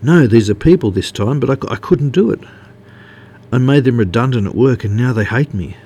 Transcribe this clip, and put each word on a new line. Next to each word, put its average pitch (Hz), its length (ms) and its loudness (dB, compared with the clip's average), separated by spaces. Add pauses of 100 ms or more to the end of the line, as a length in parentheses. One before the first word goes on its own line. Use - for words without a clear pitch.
No, 151 260 4
these 107 220 4
are 107 60 2
people 160 360 2
this 92 200 -4
time, 117 280 -4
but 131 100 -4
I 135 60 0
cou-, 135 140 -8
I 107 60 -6
couldn't 143 340 -2
do 190 220 0
it. - 80 -4 (1120)
I 117 60 -2
made 131 260 2
them 120 140 2
redundant 117 500 0
at - 80 -6
work, 123 280 0
and 101 140 -2
now 127 160 0
they 107 120 -2
hate 117 280 -2
me. 156 320 -8